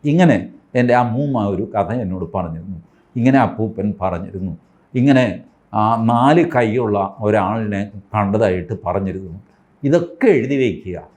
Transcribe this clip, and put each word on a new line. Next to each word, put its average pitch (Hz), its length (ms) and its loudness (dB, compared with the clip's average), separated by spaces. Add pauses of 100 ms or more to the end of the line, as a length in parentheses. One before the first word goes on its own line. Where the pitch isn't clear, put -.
(100)
ഇങ്ങനെ 160 260 6 (380)
എൻ്റെ 123 200 2
അമ്മൂമ്മ 123 600 0
ഒരു 98 100 -4 (100)
കഥ 101 160 -2 (140)
എന്നോട് 92 300 -6
പറഞ്ഞിരുന്നു, 87 440 -6 (380)
ഇങ്ങനെ 131 220 4
അപ്പൂപ്പൻ 104 640 -2
പറഞ്ഞിരുന്നു, 92 520 -6 (420)
ഇങ്ങനെ, 127 320 4 (480)
ആ, 107 80 0 (220)
നാല് 131 400 4 (100)
കൈയുള്ള 107 680 0
ഒരാളിനെ 104 680 -2 (240)
കണ്ടതായിട്ട് 101 600 0 (120)
പറഞ്ഞിരുന്നു. 95 560 -6 (400)
ഇതൊക്കെ 175 460 0 (100)
എഴുതി 131 240 -2
വയ്ക്കുക. 90 400 -4 (140)